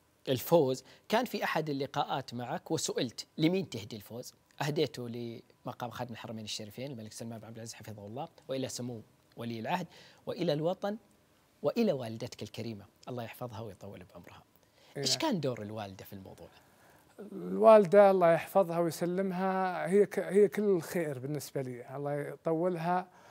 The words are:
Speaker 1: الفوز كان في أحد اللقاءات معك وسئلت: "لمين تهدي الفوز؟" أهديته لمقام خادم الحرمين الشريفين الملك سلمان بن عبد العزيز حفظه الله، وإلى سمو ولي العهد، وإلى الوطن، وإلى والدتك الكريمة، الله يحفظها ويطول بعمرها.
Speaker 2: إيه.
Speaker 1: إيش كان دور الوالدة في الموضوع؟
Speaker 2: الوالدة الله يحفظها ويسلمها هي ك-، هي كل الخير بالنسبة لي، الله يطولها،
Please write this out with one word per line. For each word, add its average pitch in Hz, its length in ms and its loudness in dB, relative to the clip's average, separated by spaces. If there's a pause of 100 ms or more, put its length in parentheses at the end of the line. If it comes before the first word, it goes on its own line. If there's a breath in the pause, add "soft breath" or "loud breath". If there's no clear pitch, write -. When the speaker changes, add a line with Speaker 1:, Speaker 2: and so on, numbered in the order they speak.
(300)
Speaker 1:
الفوز 131 540 2 (260 soft breath)
كان 233 160 2
في - 180 -4
أحد 160 260 -2
اللقاءات 139 640 -4
معك 123 380 -6
وسئلت: - 560 -4 (100)
"لمين 170 320 2
تهدي 110 260 -10
الفوز؟" 110 380 -14 (280)
أهديته 147 480 -2
لمقام 120 800 -10
خادم 123 220 -8
الحرمين 110 340 -10
الشريفين 107 460 -10
الملك 110 220 -12
سلمان 117 260 -10
بن 110 60 -18
عبد 113 100 -16
العزيز 113 180 -12
حفظه 101 320 -14
الله، 127 220 -10 (200)
وإلى 135 200 -4
سمو 120 340 -8 (360)
ولي 117 220 -6
العهد، 175 280 -2 (380 soft breath)
وإلى 170 280 0
الوطن، 185 440 -2 (640)
وإلى 214 300 4
والدتك 117 520 -6
الكريمة، 107 420 -8 (240)
الله 123 140 -6
يحفظها 110 380 -10
ويطول 104 420 -14 (100)
بعمرها. - 300 -20 (540 soft breath)
Speaker 2:
إيه. 143 40 -4
Speaker 1:
إيش - 160 0
كان 277 220 0
دور 127 220 -2
الوالدة 104 440 -10
في - 80 -16
الموضوع؟ 90 340 -16 (840 soft breath)
Speaker 2:
الوالدة 196 800 8
الله 175 220 8
يحفظها 170 460 2
ويسلمها 180 1080 -2
هي 196 180 6
ك-، 202 140 -4
هي 185 280 6
كل 208 160 0
الخير 165 560 0
بالنسبة 143 420 -4
لي، 127 340 -10
الله 143 180 -4
يطولها، 165 920 0 (240 soft breath)